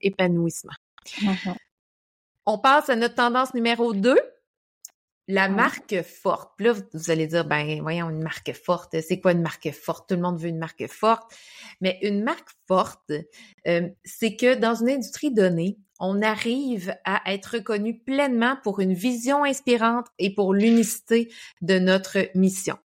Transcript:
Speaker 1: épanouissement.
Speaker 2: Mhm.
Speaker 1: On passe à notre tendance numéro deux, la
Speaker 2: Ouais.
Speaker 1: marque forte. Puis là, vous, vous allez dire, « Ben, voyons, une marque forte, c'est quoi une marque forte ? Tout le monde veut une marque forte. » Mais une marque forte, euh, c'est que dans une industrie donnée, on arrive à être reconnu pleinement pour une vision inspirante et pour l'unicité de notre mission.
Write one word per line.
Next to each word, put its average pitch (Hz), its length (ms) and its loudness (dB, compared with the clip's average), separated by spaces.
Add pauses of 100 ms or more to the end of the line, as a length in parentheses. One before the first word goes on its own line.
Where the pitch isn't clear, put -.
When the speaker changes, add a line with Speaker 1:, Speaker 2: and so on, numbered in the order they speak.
Speaker 1:
épanouissement. 175 720 0 (480)
Speaker 2:
Mhm. 190 320 -2 (920)
Speaker 1:
On 208 120 0
passe 269 320 4
à 247 60 4
notre 233 200 0
tendance 254 380 2
numéro 233 400 0
deux, 240 260 6 (1080)
la 190 200 2
Speaker 2:
Ouais. - 20 0
Speaker 1:
marque 202 520 -2
forte. - 560 -4
Puis 202 80 -2
là, 233 80 4
vous, 202 80 -4 (120)
vous 160 180 -4
allez 160 160 0
dire, « 165 200 0
Ben, 151 340 -2
voyons, 165 280 -4
une 156 140 -6
marque - 300 -10
forte, 170 460 -2
c'est 180 220 -4
quoi 185 100 4
une 170 120 2
marque 156 280 -6
forte ? - 380 -10
Tout 190 60 0
le 175 60 -2
monde 175 180 -2
veut 170 100 -6
une 165 80 -6
marque 160 300 -8
forte. » 226 440 -2 (500)
Mais 185 200 -2
une 202 220 -2
marque 311 260 -6 (180)
forte, - 440 -2 (560)
euh, 170 200 0 (160)
c'est 220 320 -4
que 247 200 4
dans 226 200 2
une 226 140 0
industrie 277 420 -4
donnée, 185 460 2 (260)
on 196 200 -2
arrive 220 720 -2 (100)
à 190 160 0 (100)
être 202 260 -6
reconnu 220 420 -4
pleinement 269 640 0
pour 196 160 -4
une 190 160 2
vision 247 480 0
inspirante 240 640 0 (100)
et 196 160 -2
pour 190 220 2
l'unicité 226 760 2 (300)
de 185 160 2
notre 185 580 0
mission. 185 400 0 (100)